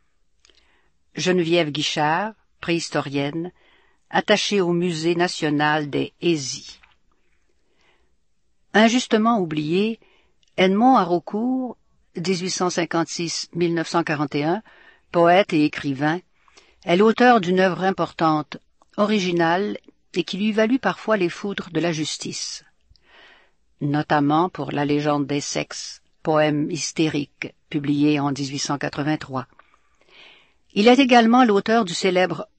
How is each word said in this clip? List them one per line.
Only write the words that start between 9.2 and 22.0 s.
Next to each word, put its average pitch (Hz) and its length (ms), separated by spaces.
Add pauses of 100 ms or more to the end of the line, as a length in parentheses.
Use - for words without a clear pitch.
oublié, 170 600 (580)
Edmond 202 380
Haraucourt, 220 800 (380)
dix-huit 180 340
cent 180 220
cinquante-six, 165 840
mille 170 220
neuf 165 140
cent 170 140
quarante 151 300
et 147 100
un, 180 200 (480)
poète 175 420
et 151 100
écrivain, 151 580 (640)
est 175 120
l'auteur 226 420
d'une 185 200
œuvre 180 240
importante, 160 720 (400)
originale, 190 800 (380)
et 165 80
qui - 140
lui 214 140
valut 220 280
parfois 214 380
les 175 120
foudres - 420
de 160 80
la 170 120
justice. - 720 (1200)